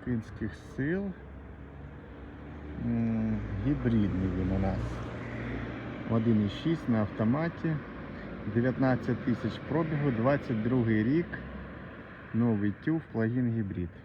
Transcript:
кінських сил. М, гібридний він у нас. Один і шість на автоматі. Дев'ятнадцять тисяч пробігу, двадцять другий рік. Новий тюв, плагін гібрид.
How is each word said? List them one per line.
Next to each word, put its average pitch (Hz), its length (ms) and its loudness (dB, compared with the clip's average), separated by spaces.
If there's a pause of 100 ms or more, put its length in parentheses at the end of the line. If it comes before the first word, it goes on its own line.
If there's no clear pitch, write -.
кінських 113 460 -4 (260)
сил. 170 280 -2 (1800)
М, 113 560 2 (260)
гібридний 107 600 2 (100)
він 92 180 2
у - 20 2
нас. 95 200 2 (1300)
Один 110 360 6
і - 20 2 (140)
шість 160 260 0
на 113 100 4
автоматі. 147 800 2 (800)
Дев'ятнадцять 120 680 4
тисяч 110 440 0
пробігу, 151 420 2
двадцять 123 520 2
другий 113 420 4
рік. 156 220 4 (1080)
Новий 107 380 4 (120)
тюв, 156 160 2 (120)
плагін 117 440 2
гібрид. 92 340 -2 (140)